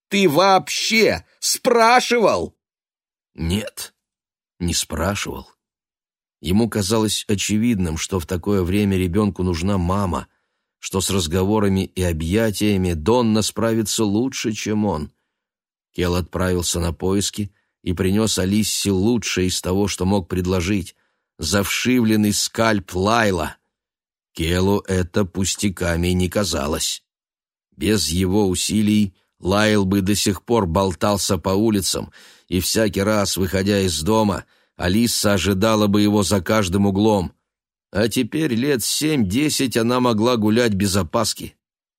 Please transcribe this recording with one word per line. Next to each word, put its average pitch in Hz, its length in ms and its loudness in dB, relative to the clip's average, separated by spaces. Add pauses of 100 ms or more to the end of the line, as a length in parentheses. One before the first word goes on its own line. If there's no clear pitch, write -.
"Ты 196 200 2
вообще 180 960 2 (160)
спрашивал?" 233 1160 2 (840)
Нет, 90 540 -6 (640)
не 85 160 -2
спрашивал. 82 720 -4 (960)
Ему 107 260 2
казалось 107 580 -2
очевидным, 101 680 0
что 92 240 -4
в 85 60 -8
такое 95 360 -2
время 95 360 0
ребенку 92 440 0
нужна 90 360 -2
мама, 90 500 -2 (500)
что - 220 -4
с - 80 -2
разговорами 95 800 0
и - 160 -8
объятиями 92 920 0
Донна 110 480 2
справится 113 640 -2
лучше, 113 480 -2
чем 107 320 -2
он. 76 260 -4 (840)
Кел 87 220 0
отправился 90 640 -2
на 85 120 -2
поиски 98 580 -4 (320)
и 92 120 -4
принес 98 440 0
Алиссе 101 520 0
лучшее 98 580 0
из - 140 -4
того, 95 260 0
что - 160 -4
мог 98 240 0
предложить — 92 640 -2 (440)
завшивленный 104 960 2
скальп 110 600 -2
Лайла. 95 600 0 (800)
Келу 90 520 0
это 92 380 0
пустяками 87 840 -2
не 90 200 2
казалось. 80 720 -4 (720)
Без 95 360 0
его 95 360 2
усилий 104 680 2 (260)
Лайл 104 460 2
бы 98 160 2
до 101 120 0
сих 98 300 -2
пор 113 220 2
болтался 98 720 0
по 92 120 -4
улицам — 98 600 0 (360)
и 90 120 0
всякий 104 400 0
раз, 101 360 0
выходя 98 440 0
из 85 220 -2
дома, 104 420 2 (320)
Алиса 104 580 0
ожидала 104 520 2
бы 104 160 2
его 104 200 4
за 95 200 0
каждым 101 440 0
углом. 101 460 2 (580)
А 107 180 0
теперь 127 460 -2
лет 131 300 0
семь-десять 135 920 0
она 120 240 2
могла 120 360 2
гулять 107 380 2
без 95 220 0
опаски. 95 600 -4 (420)